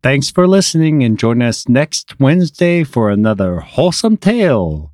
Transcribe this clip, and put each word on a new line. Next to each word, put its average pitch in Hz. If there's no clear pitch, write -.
Thanks 135
for 180
listening, 160
and 113
join 117
us 117
next -
Wednesday 175
for 113
another 101
wholesome 180
tale 107